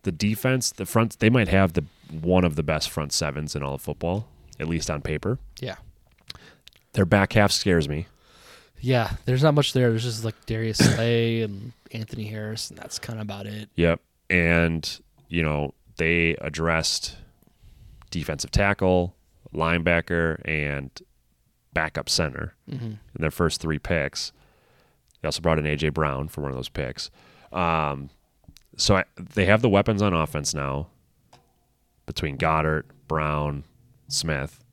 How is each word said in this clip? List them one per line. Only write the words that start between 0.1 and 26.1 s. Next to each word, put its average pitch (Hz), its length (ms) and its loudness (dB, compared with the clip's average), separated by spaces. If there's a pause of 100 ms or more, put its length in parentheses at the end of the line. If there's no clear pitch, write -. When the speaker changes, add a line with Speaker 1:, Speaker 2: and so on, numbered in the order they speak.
Speaker 1:
defense, 113 600 0
the 95 140 -6
front, 113 320 2
they 110 120 6
might 117 180 4
have 95 260 4
the, 80 100 0 (380)
one 90 220 4
of 78 120 2
the 80 60 0
best 76 280 -2
front 73 220 -4
sevens 76 420 -4
in 71 80 -4
all 69 120 -4
of 69 80 -10
football, 87 440 -4 (320)
at 78 100 -6
least 82 220 -2
on 73 120 -4
paper. 78 360 -4 (220)
Speaker 2:
Yeah. 117 160 -8 (1200)
Speaker 1:
Their 101 100 4
back 98 300 4
half 104 180 6
scares 85 360 2
me. 73 180 -4 (760)
Speaker 2:
Yeah, 123 300 2 (160)
there's 127 160 2
not 151 120 6
much 147 200 2
there. 127 160 4
There's 113 140 0
just, 113 200 -6
like, - 220 -8
Darius 110 320 -2
Speaker 1:
<coughs> 117 160 6
Speaker 2:
Slay 113 480 2
and 107 300 -8 (200)
Anthony 113 320 -10
Harris, 107 460 -8
and - 80 -18
that's - 200 -12
kinda 113 220 -10
about 101 260 -8
it. 104 300 -12
Speaker 1:
Yep. 85 240 2 (300)
And, 85 680 2 (280)
you 82 140 -2
know, 73 320 -2 (240)
they 82 420 2
addressed 80 760 -2 (960)
defensive 76 400 -6
tackle, 92 640 2 (400)
linebacker, 82 960 0
and 73 420 -4 (840)
backup 78 340 -4
center 73 460 -2 (160)
Speaker 2:
Mm-hmm. 135 160 -8
Speaker 1:
in 107 120 -10 (200)
their 78 120 0
first 82 300 0
three 78 180 -2
picks. - 540 -4 (880)
They - 80 -6
also 76 140 -6
brought 80 160 4
in 76 80 -2
A 76 100 0
J 73 140 0
Brown 71 380 -2